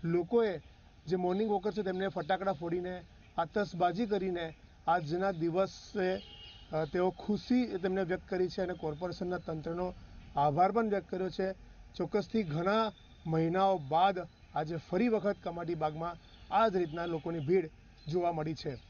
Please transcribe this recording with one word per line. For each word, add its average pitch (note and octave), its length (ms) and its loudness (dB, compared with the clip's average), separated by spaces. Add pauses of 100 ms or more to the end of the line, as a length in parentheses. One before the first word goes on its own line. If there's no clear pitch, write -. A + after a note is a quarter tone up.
લોકોએ, F3 560 2 (460)
જે D#3+ 100 0
morning F#3 340 0
walker G3+ 220 0
છે, G#3 100 -4
તેમને F#3+ 260 -2
ફટાકડા F#3 440 -2
ફોડીને, F3 500 -4 (360)
આતશબાજી F3+ 680 0
કરીને F3+ 480 -2 (320)
આજના F3 460 2
દિવસે, F#3 920 -2 (500)
અ, D#3 120 0
તેઓ F3+ 260 2
ખુશી A#3 560 0
તેમને F#3+ 360 -2
વ્યક્ત F3+ 260 -4
કરી F#3 200 0
છે F#3+ 140 -4
અને F3+ 120 -2
કોર્પોરેશનના E3+ 640 -4
તંત્રનો E3+ 560 -4 (420)
આભાર D3+ 360 4
પણ A3+ 160 2
વ્યક્ત G3 220 -2
કર્યો F#3 200 -2
છે. F#3+ 220 -2 (440)
ચોક્કસથી G#3 460 0
ઘણા G3 500 2 (340)
મહિનાઓ E3+ 520 4
બાદ F3 480 2 (280)
આજે D#3 220 -2
ફરી F#3+ 320 2
વખત G3+ 340 2
કમાટી E3+ 320 -4
બાગમાં D#3+ 420 -4 (380)
આ A3 140 6
જ F#3 80 0
રીતના E3+ 300 0
લોકોની E3 320 -4
ભીડ D#3+ 320 2 (380)
જોવા F3 240 2
મળી D#3 220 -2
છે. C3+ 240 -8 (100)